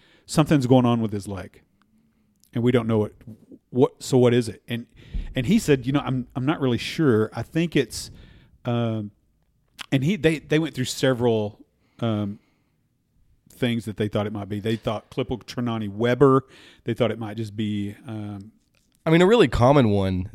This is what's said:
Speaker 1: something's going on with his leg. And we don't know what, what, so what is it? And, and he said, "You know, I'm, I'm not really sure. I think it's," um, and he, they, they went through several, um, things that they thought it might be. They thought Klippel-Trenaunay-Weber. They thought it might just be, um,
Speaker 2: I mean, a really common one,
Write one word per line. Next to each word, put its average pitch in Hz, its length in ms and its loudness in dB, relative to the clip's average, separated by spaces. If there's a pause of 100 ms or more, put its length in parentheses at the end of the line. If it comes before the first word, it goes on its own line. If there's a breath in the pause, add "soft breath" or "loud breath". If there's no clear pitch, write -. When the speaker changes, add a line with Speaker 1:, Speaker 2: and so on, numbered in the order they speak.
(240 soft breath)
Speaker 1:
something's 147 420 2
going 123 200 6
on 117 160 0
with 107 100 -4
his 104 160 -8
leg. - 320 -12 (920)
And 117 100 -2
we 123 80 4
don't 117 140 2
know 113 120 2
what, 104 140 -2 (560)
what, - 340 0
so - 140 -2
what 123 160 6
is 120 160 0
it? 90 180 -16
And, 120 200 -8 (480 loud breath)
and 127 100 -4
he 180 140 2
said, 135 280 0
"You 135 60 -2
know, 143 80 0
I'm, 127 340 -4
I'm 127 120 -4
not 160 160 -2
really 123 160 0
sure. 113 560 2
I 113 80 -8
think 160 340 -4
it's," - 340 -4 (540 soft breath)
um, 113 460 -4 (840)
and 139 100 0
he, 180 140 0
they, 156 240 0
they - 180 0
went 160 160 -2
through 127 120 -4
several, 117 800 -2 (360)
um, 104 380 -4 (1120)
things 117 340 -4
that 107 100 -10
they 107 120 -2
thought 104 180 -2
it 104 60 -8
might 101 160 -10
be. 104 120 -8
They 113 160 -2
thought 107 340 -8
Klippel-Trenaunay-Weber. 120 1300 0 (400 loud breath)
They 117 100 -4
thought 113 160 0
it 107 80 -8
might 107 180 -10
just 107 200 -8
be, 104 400 -4 (100)
um, 104 460 -14 (540)
Speaker 2:
I 160 40 0
mean, 165 120 6
a 180 40 8
really 208 220 6
common 123 420 4
one, 95 440 0